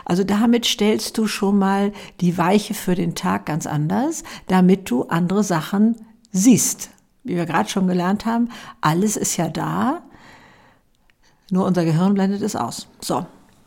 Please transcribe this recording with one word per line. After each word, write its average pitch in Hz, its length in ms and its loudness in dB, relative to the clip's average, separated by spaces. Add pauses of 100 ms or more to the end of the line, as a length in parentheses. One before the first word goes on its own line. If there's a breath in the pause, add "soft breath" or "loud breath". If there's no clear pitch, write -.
Also 180 200 0
damit 233 420 2
stellst 214 520 0
du 214 100 0
schon 202 280 0
mal 196 360 2 (280 loud breath)
die 175 160 2
Weiche 202 380 2
für 180 220 -2
den 170 180 -4
Tag 190 320 -4
ganz 160 220 -4
anders, 196 560 -2 (240 loud breath)
damit 185 420 4
du 247 140 0
andere 180 400 0
Sachen 196 500 0 (380)
siehst. 190 580 2 (320)
Wie 180 140 -6
wir 170 100 -2
gerade 202 220 -2
schon 185 180 0
gelernt 180 400 0
haben, 233 220 0 (320 loud breath)
alles 180 360 0
ist - 200 -4
ja 160 120 -2
da, 170 540 -4 (1500 loud breath)
nur 185 160 0
unser 175 200 0
Gehirn 175 300 2
blendet 196 280 0
es 214 140 -4
aus. - 320 -6 (120)
So, - 240 -4 (420)